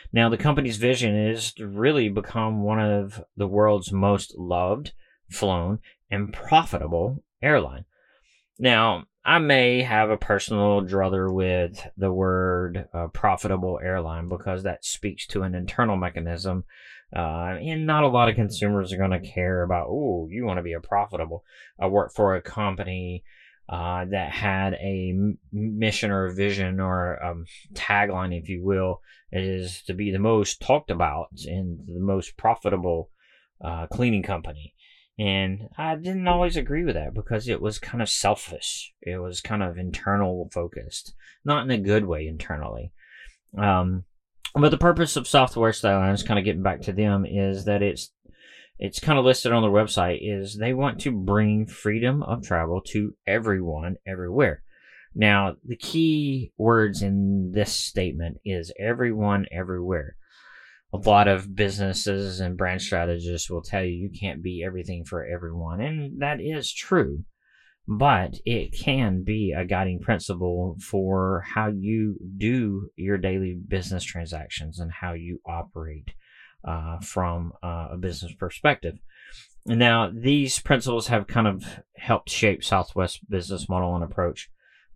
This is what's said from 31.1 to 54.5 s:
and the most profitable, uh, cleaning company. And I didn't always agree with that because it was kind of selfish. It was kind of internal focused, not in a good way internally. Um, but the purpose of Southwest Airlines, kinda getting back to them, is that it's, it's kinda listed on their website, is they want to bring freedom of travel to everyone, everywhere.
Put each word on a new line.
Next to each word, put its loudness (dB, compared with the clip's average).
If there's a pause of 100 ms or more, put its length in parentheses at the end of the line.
and -4
the -10
most -2
profitable, 0 (520)
uh, -6
cleaning 0
company. -8 (420)
And -2 (100)
I -2
didn't -6
always 4
agree -2
with 0
that -6
because -4
it -2
was -4
kind -6
of -2
selfish. -2
It -6
was -8
kind -2
of -4
internal -2
focused, -8 (300)
not 2
in -2
a 2
good 4
way -4
internally. -8 (640)
Um, 2 (500)
but 6
the 2
purpose 4
of -4
Southwest 4
Airlines, 4
kinda 2
getting 0
back 0
to -6
them, 2
is 0
that 2
it's, -2 (680)
it's -6
kinda 2
listed 4
on 6
their 4
website, 2
is -6
they 0
want 0
to -2
bring 4
freedom 0
of -4
travel 0
to -2 (100)
everyone, 0
everywhere. 0 (500)